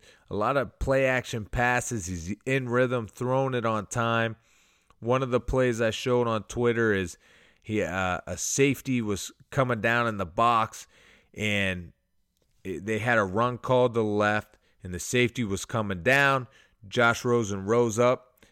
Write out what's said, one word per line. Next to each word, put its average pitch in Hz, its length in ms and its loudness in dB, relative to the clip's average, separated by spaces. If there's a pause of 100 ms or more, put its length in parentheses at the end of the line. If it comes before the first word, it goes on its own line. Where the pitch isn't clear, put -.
(300)
A - 40 -6
lot 110 220 0
of 120 220 -2
play 135 280 2
action 123 380 -2
passes. 123 640 0
He's 87 280 -6 (120)
in 131 220 -2
rhythm, 120 380 0
throwing 127 480 -2
it 117 120 -2
on 110 200 -2
time. 113 500 0 (640)
One 123 220 0
of 131 80 -2
the 120 100 2
plays 127 400 0
I 113 100 2
showed 123 380 0
on 110 160 -2
Twitter 117 500 2
is 92 240 -2 (440)
he, 107 200 -2
uh, 90 440 -2
a 90 100 -8
safety 131 680 0
was 104 300 -6 (180)
coming 123 300 0
down 117 260 2
in 110 100 -4
the 95 100 -4
box, 110 600 0 (480)
and 98 580 -2 (720)
it, 92 220 -8
they 110 120 -2
had 117 200 2
a 104 60 4
run 113 340 0
called 127 360 2
to 117 60 2
the 113 40 2
left, 104 520 0 (260)
and 92 120 -8
the 87 40 -6
safety 123 460 0
was 95 200 -4
coming 98 380 -4
down. 135 440 2 (420)
Josh 117 360 2
Rosen 107 400 0
rose 113 340 2
up 123 540 0